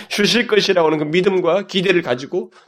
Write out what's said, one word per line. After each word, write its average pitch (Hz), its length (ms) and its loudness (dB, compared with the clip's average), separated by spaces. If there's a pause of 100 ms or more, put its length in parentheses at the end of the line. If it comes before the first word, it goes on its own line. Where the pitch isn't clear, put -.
주실 208 380 0
것이라고 190 400 2
하는 151 120 2
그 151 60 -2
믿음과 180 600 0
기대를 185 360 0
가지고 139 500 -4 (160)